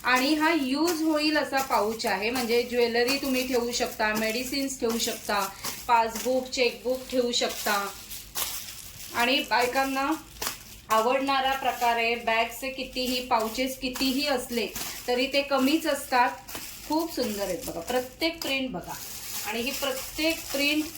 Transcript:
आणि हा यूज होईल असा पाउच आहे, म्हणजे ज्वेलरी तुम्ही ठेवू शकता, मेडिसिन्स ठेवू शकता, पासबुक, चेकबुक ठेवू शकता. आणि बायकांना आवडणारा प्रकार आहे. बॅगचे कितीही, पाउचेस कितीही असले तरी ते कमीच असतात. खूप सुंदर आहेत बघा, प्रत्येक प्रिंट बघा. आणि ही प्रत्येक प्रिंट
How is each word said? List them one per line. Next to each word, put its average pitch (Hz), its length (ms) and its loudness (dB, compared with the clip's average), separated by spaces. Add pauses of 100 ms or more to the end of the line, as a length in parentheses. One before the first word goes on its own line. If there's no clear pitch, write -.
आणि 254 300 4
हा 311 280 4
यूज 302 400 2
होईल 302 360 4
असा 269 240 0
पाउच 226 440 0
आहे, 208 240 0
म्हणजे 240 340 2
ज्वेलरी 240 540 2
तुम्ही 262 300 0
ठेवू 240 240 2
शकता, 220 440 0
मेडिसिन्स 254 640 -2
ठेवू 233 180 0
शकता, 208 520 0 (380)
पासबुक, 233 640 2
चेकबुक 254 500 0 (120)
ठेवू 240 200 2
शकता. 208 580 0 (1200)
आणि 254 360 2
बायकांना 269 640 2 (760)
आवडणारा 262 600 4
प्रकार 240 440 2
आहे. 233 200 2
बॅगचे 226 540 0
कितीही, 254 560 -4
पाउचेस 254 540 0
कितीही 269 480 0
असले 240 400 0 (400)
तरी 247 200 2
ते 277 140 2
कमीच 277 460 2
असतात. 262 420 4 (580)
खूप 330 280 0
सुंदर 214 280 -2
आहेत 180 240 -2
बघा, 170 120 -6
प्रत्येक 254 640 -2
प्रिंट 269 280 -2
बघा. 180 240 -8 (540)
आणि 226 140 -2
ही 262 100 -2
प्रत्येक 311 680 -2 (120)
प्रिंट 294 320 2 (140)